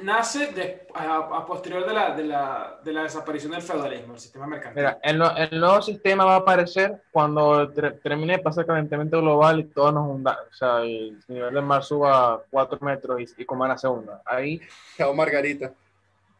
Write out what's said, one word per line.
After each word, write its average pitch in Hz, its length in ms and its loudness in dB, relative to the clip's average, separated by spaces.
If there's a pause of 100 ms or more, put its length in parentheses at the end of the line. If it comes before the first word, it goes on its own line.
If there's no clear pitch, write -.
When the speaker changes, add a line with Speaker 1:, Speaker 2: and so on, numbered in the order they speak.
Speaker 1:
nace 226 460 -2
de-, 185 460 -10
a, 160 260 -4
a 165 260 -6
posterior 175 420 -6
de 220 60 -2
la, 202 200 0
de 156 120 -4
la, 143 580 -6
de 156 80 -8
la 156 120 -4
desaparición 151 500 -8
del 175 80 -8
feudalismo, 143 540 -8
el - 40 -20
sistema - 260 -16
mercantil. 147 380 -8
Speaker 2:
Mira, 135 200 0
el 156 180 0
nue-, 160 300 2
el 160 100 -4
nuevo 190 200 6
sistema 196 440 0
va 190 80 6
a 190 60 6
aparecer 190 640 2 (120)
cuando 147 580 4
tre-, 147 200 -2 (100)
termine 156 340 0
de 185 80 -2
pasar 160 200 0
el 156 40 -4
calentamiento 156 540 0
global 156 400 6
y - 20 -2
todo 147 300 2
nos 147 160 0
hunda, 135 280 -2 (140)
o - 20 -20
sea, 123 280 0
el 110 360 -6 (120)
nivel 123 240 -6
del 139 100 0
mar 143 180 2
suba 135 720 2
cuatro 135 300 0
metros 135 400 -4
y, 120 200 -14
y 123 40 -12
Cumaná 127 320 -2
se 131 100 -4
hunda. 107 380 -6
Ahí 139 340 -4 (380)
Speaker 3:
Chao, 139 160 0
Margarita. 143 580 -2 (680)